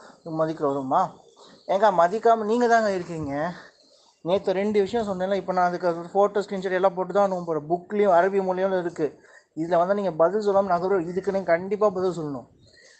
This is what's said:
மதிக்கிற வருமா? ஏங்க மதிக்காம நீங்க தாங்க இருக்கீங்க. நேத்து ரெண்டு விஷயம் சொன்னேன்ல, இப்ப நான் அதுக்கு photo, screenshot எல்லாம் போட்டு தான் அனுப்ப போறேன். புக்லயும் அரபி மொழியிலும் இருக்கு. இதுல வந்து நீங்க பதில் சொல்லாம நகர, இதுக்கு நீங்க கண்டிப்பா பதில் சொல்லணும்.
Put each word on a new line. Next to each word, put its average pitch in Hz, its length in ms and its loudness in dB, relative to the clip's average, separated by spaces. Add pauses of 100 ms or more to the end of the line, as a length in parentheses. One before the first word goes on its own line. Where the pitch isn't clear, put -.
(260)
மதிக்கிற 160 420 -2
வருமா? 139 460 -2 (540)
ஏங்க 196 300 4
மதிக்காம 214 460 4
நீங்க 233 240 0
தாங்க 220 260 2
இருக்கீங்க. 160 600 -6 (680)
நேத்து 190 320 0
ரெண்டு 208 280 0
விஷயம் 208 260 -2
சொன்னேன்ல, 190 260 -4
இப்ப 185 200 -4
நான் 180 120 2
அதுக்கு 180 240 -2 (240)
photo, 202 260 2
screenshot 190 320 -4
எல்லாம் 185 220 2
போட்டு 180 200 -6
தான் 202 180 2
அனுப்ப 180 140 -6
போறேன். 151 240 -4
புக்லயும் 196 440 0
அரபி 190 300 4
மொழியிலும் 185 360 0
இருக்கு. 160 400 -6 (360)
இதுல 170 220 0
வந்து 180 160 4
நீங்க 196 180 -2
பதில் 175 360 2
சொல்லாம 196 160 4
நகர, 185 380 0
இதுக்கு 180 300 -4
நீங்க 180 260 0
கண்டிப்பா 196 320 0
பதில் 185 220 -2
சொல்லணும். 151 360 -8 (520)